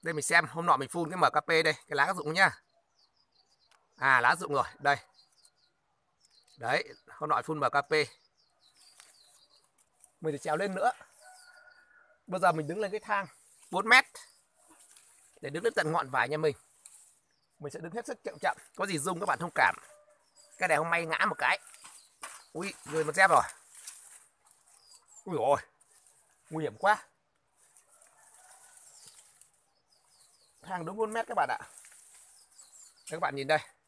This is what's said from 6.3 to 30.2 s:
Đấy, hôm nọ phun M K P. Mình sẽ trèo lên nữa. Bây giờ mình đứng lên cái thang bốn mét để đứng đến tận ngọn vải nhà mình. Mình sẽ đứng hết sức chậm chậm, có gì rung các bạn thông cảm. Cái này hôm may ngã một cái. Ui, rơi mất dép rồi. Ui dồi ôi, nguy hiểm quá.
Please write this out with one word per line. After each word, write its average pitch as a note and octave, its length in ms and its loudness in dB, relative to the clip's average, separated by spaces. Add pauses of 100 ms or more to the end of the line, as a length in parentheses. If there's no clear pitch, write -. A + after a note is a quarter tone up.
Đấy, B2+ 260 -2 (240)
hôm - 220 -8
nọ B2+ 120 2
phun D#3 180 -6
M C#3+ 40 -2
K C#3 260 0
P. - 20 0 (2250)
Mình D#3 120 -2
sẽ C#3+ 40 -6
trèo D3+ 200 -4
lên F#3+ 180 -4
nữa. A3 160 0 (1400)
Bây D#3+ 140 -6
giờ F3+ 100 6
mình D#3 160 -2
đứng F3 120 -6
lên G3+ 120 -4
cái G#3 80 -6
thang G3+ 280 -4 (440)
bốn G3 180 -2
mét B3+ 160 8 (1400)
để C#3+ 80 -10
đứng C#3+ 140 -8
đến A#3 100 0
tận D#3 180 0
ngọn D3 180 -2
vải B2+ 200 0
nhà D3+ 80 -4
mình. D#3 180 0 (1040)
Mình D3 120 -12
sẽ D#3+ 80 -14
đứng E3 140 -12
hết A#3 120 -8
sức F#3 180 -10
chậm - 180 -10
chậm, - 160 0 (180)
có F#3 100 -4
gì G3 140 -2
rung E3+ 200 -4
các G3+ 60 -4
bạn E3 140 0
thông E3+ 160 -6
cảm. G#2+ 200 4 (840)
Cái F#3 120 -2
này D3+ 80 6
hôm D#3+ 120 0
may E3+ 160 0
ngã D#3+ 240 0
một - 80 -4
cái. D#3+ 220 2 (960)
Ui, F3+ 200 -8 (120)
rơi D#3 180 -2
mất D3+ 120 -2
dép F#3+ 140 8
rồi. D3 140 8 (1800)
Ui F3+ 120 -8
dồi A#2 100 0
ôi, C#3 140 4 (880)
nguy D#3+ 140 -6
hiểm A#2 140 -6
quá. G#3 300 2 (3500)